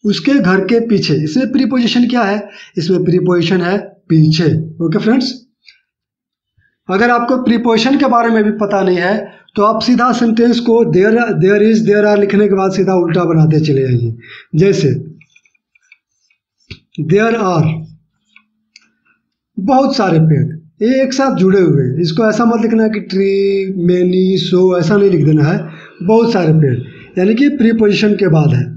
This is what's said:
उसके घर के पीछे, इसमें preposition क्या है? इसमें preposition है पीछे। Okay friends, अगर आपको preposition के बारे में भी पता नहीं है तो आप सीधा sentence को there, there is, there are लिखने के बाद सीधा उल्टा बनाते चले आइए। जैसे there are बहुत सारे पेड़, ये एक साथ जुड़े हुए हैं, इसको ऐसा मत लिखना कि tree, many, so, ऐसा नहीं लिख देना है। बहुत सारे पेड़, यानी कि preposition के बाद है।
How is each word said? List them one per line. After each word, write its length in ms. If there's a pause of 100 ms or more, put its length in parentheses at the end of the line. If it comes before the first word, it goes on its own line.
उसके 280
घर 320
के 240
पीछे, 260 (100)
इसमें 280
preposition 560
क्या 140
है? 260 (300)
इसमें 260
preposition 580
है 160 (300)
पीछे। 360 (400)
Okay 140
friends, 340 (1600)
अगर 220
आपको 340
preposition 540
के 80
बारे 240
में 140
भी 60 (100)
पता 220
नहीं 160
है 440 (140)
तो 60
आप 200
सीधा 300
sentence 480
को 320
there, 200 (280)
there 220
is, 240
there 220
are 100
लिखने 300
के 60
बाद 180
सीधा 220
उल्टा 300
बनाते 360
चले 260
आइए। 300 (420)
जैसे 300 (2250)
there 300
are 240 (1900)
बहुत 400
सारे 240
पेड़, 260 (360)
ये 200
एक 100
साथ 240
जुड़े 240
हुए 220
हैं, 200
इसको 240
ऐसा 180
मत 180
लिखना 260
कि 120 (120)
tree, 600 (180)
many, 540
so, 340
ऐसा 180
नहीं 140
लिख 160
देना 220
है। 100 (480)
बहुत 260
सारे 200
पेड़, 260 (400)
यानी 160
कि 140 (100)
preposition 580
के 120
बाद 260
है। 100 (120)